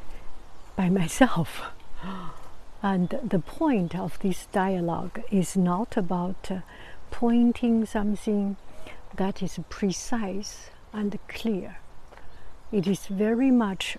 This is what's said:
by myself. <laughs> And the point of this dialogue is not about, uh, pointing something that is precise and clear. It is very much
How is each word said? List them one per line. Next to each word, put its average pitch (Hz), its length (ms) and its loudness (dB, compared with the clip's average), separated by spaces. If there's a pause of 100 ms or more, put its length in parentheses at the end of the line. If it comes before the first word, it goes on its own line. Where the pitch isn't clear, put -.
(760)
by 185 120 4
myself. 180 720 4 (400)
<laughs> 185 300 -4 (480)
And 185 440 2
the 190 160 2
point 208 560 0
of 185 240 -2
this 185 320 0
dialogue 185 680 0 (120)
is 190 240 2
not 180 400 2
about, 180 520 0
uh, 190 120 -2 (500)
pointing 233 760 4
something 208 680 0 (600)
that 196 260 0
is 180 160 -2 (100)
precise 202 1000 -2 (220)
and 208 340 -2
clear. 196 520 -4 (920)
It 196 160 2
is 196 200 0
very 226 440 2
much 214 480 2